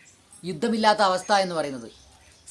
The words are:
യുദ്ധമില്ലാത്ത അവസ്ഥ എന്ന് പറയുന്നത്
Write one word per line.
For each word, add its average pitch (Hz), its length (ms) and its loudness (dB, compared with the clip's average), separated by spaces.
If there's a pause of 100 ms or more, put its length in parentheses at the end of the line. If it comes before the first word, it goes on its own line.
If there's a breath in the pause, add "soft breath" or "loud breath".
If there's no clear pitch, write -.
(500)
യുദ്ധമില്ലാത്ത 214 600 2
അവസ്ഥ 185 220 -2 (120)
എന്ന് 180 160 -6
പറയുന്നത് 131 300 -8 (600)